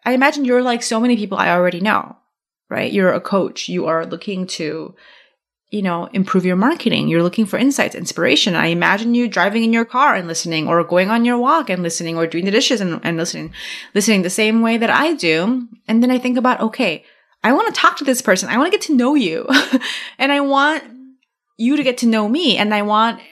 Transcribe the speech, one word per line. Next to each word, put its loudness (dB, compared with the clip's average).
I 0
imagine 2
you're 2
like -2
so -2
many 2
people -4
I 0
already 0
know, -2
right? -4
You're 2
a -2
coach. -4
You -4
are -2
looking -8
to, -8
you -4
know, -4
improve 0
your 2
marketing. 0
You're 2
looking 0
for -4
insights, 0
inspiration. 0
I 2
imagine 2
you 0
driving 0
in 2
your 2
car 2
and -4
listening, -4
or 2
going 2
on 2
your 2
walk 0
and -2
listening, -4
or 0
doing -4
the 0
dishes 2
and, -4
and -2
listening, -6
listening 2
the -2
same 2
way 2
that 2
I 2
do. 0
And 2
then 2
I 2
think -2
about, 2
"Okay, -2
I 4
wanna 2
talk 2
to -8
this 0
person. 0
I -2
wanna 2
get 0
to -2
know 4
you." 0
<laughs> -2
And 0
I 0
want 0
you 2
to 0
get 0
to 0
know 2
me, 2
and 0
I 0
want, 0